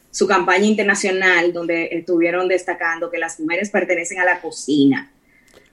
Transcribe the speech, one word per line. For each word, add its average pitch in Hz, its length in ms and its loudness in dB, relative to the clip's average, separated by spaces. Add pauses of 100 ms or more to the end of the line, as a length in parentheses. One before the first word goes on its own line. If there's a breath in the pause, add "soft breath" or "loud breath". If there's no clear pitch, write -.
(100)
su - 160 0
campaña 185 400 2
internacional, 190 840 2
donde 170 400 -2
estuvieron 170 560 0
destacando 170 640 -2
que 170 80 -8
las 165 220 -8
mujeres 170 300 -4
pertenecen 180 500 -2
a 180 40 0
la 180 160 2
cocina. 139 720 0 (640 soft breath)